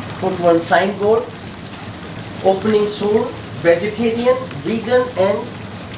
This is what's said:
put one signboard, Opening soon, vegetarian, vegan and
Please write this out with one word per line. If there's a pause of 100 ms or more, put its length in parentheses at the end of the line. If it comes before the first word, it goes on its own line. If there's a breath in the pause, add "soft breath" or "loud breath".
(200)
put
one
signboard, (1200)
Opening
soon, (400)
vegetarian, (240)
vegan (160)
and (600)